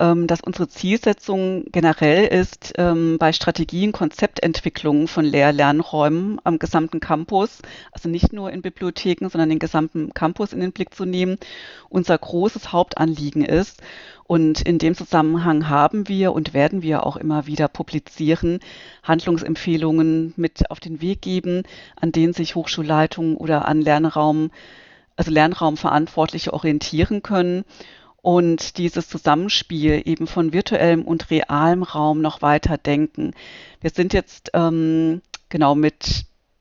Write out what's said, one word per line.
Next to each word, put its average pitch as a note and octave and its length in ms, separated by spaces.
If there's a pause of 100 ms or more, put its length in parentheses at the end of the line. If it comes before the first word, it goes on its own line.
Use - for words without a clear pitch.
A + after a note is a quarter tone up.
ähm, E3+ 260
dass E3+ 140
unsere F3+ 260
Zielsetzung F#3+ 1040
generell E3 560
ist, - 500
ähm, E3 420
bei D#3+ 140
Strategien, F3 600
Konzeptentwicklungen D#3+ 1120
von E3 180
Lehr-Lernräumen D3+ 1200
am E3 160
gesamten D#3+ 400
Campus, E3+ 640 (320)
also - 160
nicht E3+ 240
nur G3 180
in F3+ 120
Bibliotheken, F3+ 680
sondern E3 220
den D#3+ 100
gesamten D#3+ 540
Campus F3+ 380
in - 60
den F#3 140
Blick - 200
zu - 120
nehmen, F#3 340 (500)
unser F3+ 300
großes - 540
Hauptanliegen D#3 720
ist. - 360 (440)
Und D#3+ 380
in F3 160
dem D#3+ 160
Zusammenhang D#3+ 760
haben D3+ 400
wir F#3+ 240
und D3+ 220
werden D3+ 260
wir D#3 240
auch D3 120
immer D3+ 300
wieder D3+ 220
publizieren, E3 920 (420)
Handlungsempfehlungen D#3+ 1300
mit - 340
auf E3 100
den D#3+ 220
Weg F#3 180
geben, F3+ 440 (360)
an E3 120
denen E3 200
sich E3 220
Hochschulleitungen D#3+ 840
oder D#3 320
an D#3 140
Lernraum, D3+ 680 (680)
also E3 140
Lernraumverantwortliche D#3 1200
orientieren D#3+ 680
können F3+ 420 (580)
und F3 560
dieses F3 300
Zusammenspiel D#3 1000
eben D#3+ 220
von D#3+ 260
virtuellem E3+ 480
und - 260
realem D#3+ 540
Raum D3+ 400
noch D#3 180
weiter D3 380
denken. D3+ 540 (500)
Wir E3 80
sind F3+ 240
jetzt, - 400
ähm, D#3+ 640 (300)
genau D3 240
mit - 500 (360)